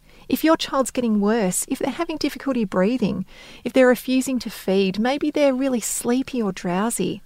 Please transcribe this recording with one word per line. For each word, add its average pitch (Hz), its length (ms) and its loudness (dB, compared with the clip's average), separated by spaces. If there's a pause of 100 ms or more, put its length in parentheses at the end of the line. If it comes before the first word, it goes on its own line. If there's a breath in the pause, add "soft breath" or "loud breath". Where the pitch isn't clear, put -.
(300 soft breath)
If - 140 -2
your 320 140 4
child's - 340 -2
getting 226 280 0
worse, 202 480 0
if 269 120 -4
they're 277 100 -2
having 320 280 -4
difficulty 269 460 -2
breathing, 196 600 0 (380 loud breath)
if 240 100 -6
they're 262 140 8
refusing 254 520 2
to 220 120 -8
feed, 196 480 0
maybe 285 320 0
they're 277 240 2
really 254 240 0
sleepy 247 600 -2
or 202 100 0
drowsy, 190 760 -2